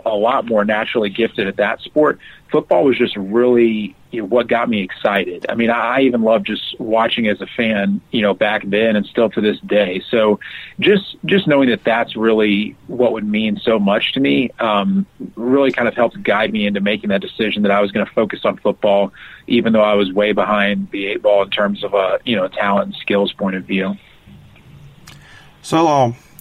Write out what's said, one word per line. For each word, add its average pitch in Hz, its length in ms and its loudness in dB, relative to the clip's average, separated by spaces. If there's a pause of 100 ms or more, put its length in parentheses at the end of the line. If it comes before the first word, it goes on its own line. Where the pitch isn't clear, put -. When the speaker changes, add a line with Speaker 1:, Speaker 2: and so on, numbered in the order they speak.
Speaker 1:
a 110 100 -2
lot 113 300 0
more 107 200 0
naturally 107 440 -2
gifted 110 380 -2
at 98 100 -8
that 104 240 -2
sport, - 380 0 (320)
football 156 320 2
was 131 140 2
just 120 180 0
really, 110 800 2 (160)
you 117 100 -8
know, 98 60 -8
what 117 200 0
got 120 220 -2
me 104 140 0
excited. 90 640 -4
I 117 60 -4
mean, 117 160 0
I, 117 260 0
I - 40 2
even 120 200 2
loved 110 240 2
just - 340 -8
watching 113 480 0
as 101 140 -2
a 98 60 -12
fan, 101 520 -2 (120)
you 113 100 -2
know, 101 140 2
back 107 280 0
then 107 320 0
and 101 120 -2
still 113 240 0
to 113 100 -4
this 104 200 0
day. 98 500 0
So 107 280 2 (400)
just, 196 360 2 (100)
just 185 220 0
knowing 139 220 4
that 110 140 -2
that's 117 320 0
really 107 600 0 (100)
what 117 280 0
would 107 140 -6
mean 107 300 -2
so 113 220 0
much 101 340 0
to 131 60 -2
me, 139 400 0
um, 98 480 0 (280)
really 127 360 2
kind 120 160 -2
of - 80 -4
helped 113 260 -2
guide 104 320 0
me 104 140 -2
into 101 120 -2
making 104 300 -2
that 101 120 0
decision 104 420 -4
that 98 80 2
I 101 100 2
was 101 100 -2
gonna 104 140 -2
focus 107 400 -4
on 98 120 -2
football, 101 540 0 (360)
even 113 260 2
though 110 80 4
I 104 140 4
was 98 180 2
way 104 180 2
behind 101 600 0
the 98 160 -6
eight 101 160 -6
ball 101 180 4
in 98 80 -2
terms 101 340 -2
of 98 120 -4
a, 95 280 2
you 117 120 -2
know, 95 120 0
talent 101 460 -2
and - 40 -14
skills 101 360 -2
point 95 220 -4
of 92 80 -8
view. 98 340 -4 (1700)
Speaker 2:
So, 160 240 2
um, 131 280 2 (260)